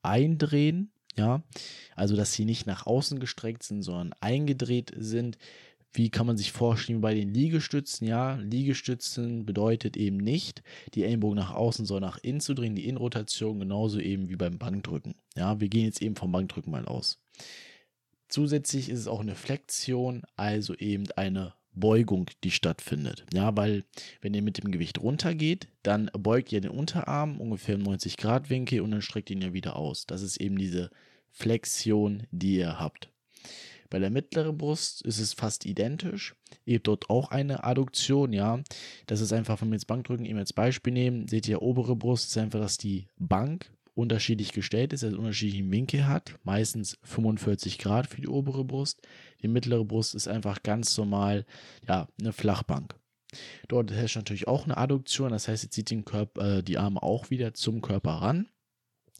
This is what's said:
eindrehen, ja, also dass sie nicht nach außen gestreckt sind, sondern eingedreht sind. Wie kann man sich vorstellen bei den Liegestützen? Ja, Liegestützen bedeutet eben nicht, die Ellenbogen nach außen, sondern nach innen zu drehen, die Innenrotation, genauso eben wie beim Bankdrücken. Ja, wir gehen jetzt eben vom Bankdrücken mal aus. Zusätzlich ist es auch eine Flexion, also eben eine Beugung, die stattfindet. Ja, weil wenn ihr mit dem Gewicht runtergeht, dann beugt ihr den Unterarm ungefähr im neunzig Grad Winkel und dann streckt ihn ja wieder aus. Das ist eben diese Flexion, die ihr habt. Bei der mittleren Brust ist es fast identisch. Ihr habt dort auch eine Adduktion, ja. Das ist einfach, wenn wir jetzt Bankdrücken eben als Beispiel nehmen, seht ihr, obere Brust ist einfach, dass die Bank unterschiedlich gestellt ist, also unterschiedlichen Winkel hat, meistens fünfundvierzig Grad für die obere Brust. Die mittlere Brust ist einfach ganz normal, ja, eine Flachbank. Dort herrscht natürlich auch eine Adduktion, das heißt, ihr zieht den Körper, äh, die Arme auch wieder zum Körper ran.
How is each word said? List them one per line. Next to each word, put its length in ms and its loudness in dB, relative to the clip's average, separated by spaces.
eindrehen, 880 4
ja, 280 4
also 200 2
dass 180 2
sie 100 0
nicht 220 0
nach 220 -6
außen 320 2
gestreckt 420 -6
sind, 220 -6
sondern 360 -4
eingedreht 800 0
sind. 400 -2
Wie 180 4
kann 160 2
man 120 2
sich 140 -2
vorstellen 500 2
bei 120 4
den 180 2
Liegestützen? 760 0
Ja, 300 2
Liegestützen 1080 -2
bedeutet 500 2
eben 220 2
nicht, 460 0
die 80 2
Ellenbogen 320 2
nach 180 -2
außen, 320 0
sondern 240 -2
nach 140 -12
innen 160 -2
zu 160 -2
drehen, 180 -2
die 140 -4
Innenrotation, 720 -2
genauso 400 0
eben 280 0
wie 80 -6
beim 220 -2
Bankdrücken. 560 -4
Ja, 220 0
wir 100 0
gehen 160 4
jetzt 160 -2
eben 140 -2
vom 160 -4
Bankdrücken 400 -2
mal 140 -4
aus. 340 -4
Zusätzlich 640 0
ist 120 -4
es 60 -6
auch 140 -2
eine 140 -4
Flexion, 880 -4
also 380 -2
eben 320 -2
eine 380 -2
Beugung, 540 4
die 80 0
stattfindet. 840 -2
Ja, 240 2
weil 260 2
wenn 140 -2
ihr 80 2
mit 200 -2
dem 80 -2
Gewicht 300 -2
runtergeht, 640 0
dann 320 2
beugt 380 2
ihr 100 2
den 80 -2
Unterarm 720 -2
ungefähr 340 -2
im 60 0
neunzig 360 -2
Grad 340 0
Winkel 300 0
und 100 0
dann 100 0
streckt 300 -6
ihn 100 -2
ja 120 -2
wieder 220 -4
aus. 300 -6
Das 160 -8
ist 160 -6
eben 180 -2
diese 360 0
Flexion, 1000 2
die 280 2
ihr 220 0
habt. 300 -8
Bei 80 -2
der 140 2
mittleren 440 0
Brust 460 -4
ist 180 -2
es 140 -2
fast 320 -4
identisch. 720 -4
Ihr 100 4
habt 120 2
dort 220 0
auch 220 2
eine 320 -2
Adduktion, 720 2
ja. 280 2
Das 120 0
ist 140 0
einfach, 280 0
wenn 80 0
wir 60 2
jetzt 120 -4
Bankdrücken 380 -2
eben 120 -4
als 160 -4
Beispiel 400 2
nehmen, 340 2
seht 200 0
ihr, 160 2
obere 320 2
Brust 320 0
ist 100 -2
einfach, 220 0
dass 180 0
die 300 -2
Bank 540 0
unterschiedlich 580 0
gestellt 380 0
ist, 120 -4
also 160 -2
unterschiedlichen 520 0
Winkel 360 2
hat, 360 0
meistens 600 0
fünfundvierzig 760 0
Grad 300 2
für 140 -12
die 60 -4
obere 380 0
Brust. 420 -4
Die 40 2
mittlere 380 4
Brust 300 0
ist 120 -4
einfach 360 -2
ganz 340 2
normal, 480 2
ja, 200 2
eine 140 -2
Flachbank. 600 0
Dort 240 2
herrscht 240 0
natürlich 320 -4
auch 160 2
eine 140 0
Adduktion, 520 0
das 180 -2
heißt, 180 -2
ihr 40 -10
zieht 220 -4
den 140 -2
Körper, 520 0
äh, 60 2
die 160 0
Arme 240 0
auch 260 0
wieder 240 -2
zum 280 -2
Körper 320 0
ran. 340 2